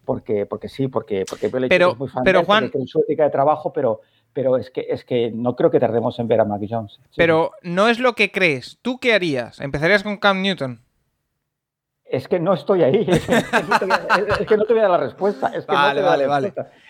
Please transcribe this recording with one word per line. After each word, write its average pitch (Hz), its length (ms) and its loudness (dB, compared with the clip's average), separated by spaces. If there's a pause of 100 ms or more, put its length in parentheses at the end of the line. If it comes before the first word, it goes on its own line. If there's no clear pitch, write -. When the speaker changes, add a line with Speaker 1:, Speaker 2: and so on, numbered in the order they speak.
Speaker 1:
porque, 107 400 -4
porque 104 220 -10
sí, 135 200 -4
porque, 104 400 -4
porque - 200 -6
Belichick 127 240 -2
Speaker 2:
Pero, 156 220 4
Speaker 1:
es 110 40 -10
muy 131 120 -8
fan 127 140 -6
Speaker 2:
pero, 185 160 4
Speaker 1:
de - 20 4
él, 165 40 -2
Speaker 2:
Juan, 208 200 2
Speaker 1:
porque 135 180 -6
es 127 60 -10
su 156 100 0
ética 156 240 0
de 143 60 2
trabajo, 147 420 0
pero, 123 300 -2 (320)
pero 131 240 0
es 113 120 -6
que, - 200 -8
es 131 160 -6
que 120 260 -2
no 120 240 -4
creo 151 160 2
que - 80 4
tardemos 117 400 0
en 117 80 -4
ver 110 140 2
a 107 40 4
Mac 104 240 -4
Jones. 113 360 -8
Sí. - 100 -20
Speaker 2:
Pero 165 360 2 (120)
no 180 240 0
es 233 120 0
lo 254 140 2
que 208 160 0
crees. 160 520 -2
¿Tú 247 180 -6
qué 233 140 0
harías? 143 480 -2
¿Empezarías 156 420 0
con 208 140 -6
Cam 196 240 0
Newton? 143 400 -4 (1200)
Speaker 1:
Es - 240 -6
que 180 140 0
no 185 120 2
estoy 185 300 0
ahí. 160 240 2
<laughs> - 20 -2
Es 170 160 2
que 226 440 0
no 247 100 2
te - 60 0
voy 190 80 0
a, 202 240 2 (240)
es 175 60 -4
que 220 100 4
no 208 80 2
te 233 80 0
voy 220 60 4
a 214 100 4
dar - 20 4
la 156 140 2
respuesta. 185 500 -4
Es 165 100 -6
que - 60 -6
Speaker 2:
Vale, 143 160 4
Speaker 1:
no 143 80 2
te 143 60 0
voy - 0 -
a - 0 -
dar 143 100 2
Speaker 2:
vale, 139 120 2
Speaker 1:
la 135 60 0
Speaker 2:
vale. 143 180 0
Speaker 1:
respuesta. - 240 -8 (180)